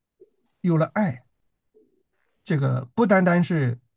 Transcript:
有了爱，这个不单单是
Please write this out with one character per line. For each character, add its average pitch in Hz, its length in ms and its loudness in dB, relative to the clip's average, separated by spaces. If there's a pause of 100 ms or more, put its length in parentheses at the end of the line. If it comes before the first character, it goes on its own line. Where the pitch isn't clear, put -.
(600)
有 170 160 0
了 156 200 0
爱， 180 280 -4 (1200)
这 165 140 -2
个 131 260 -2 (100)
不 233 120 0
单 190 180 2
单 175 180 2
是 135 380 -2 (180)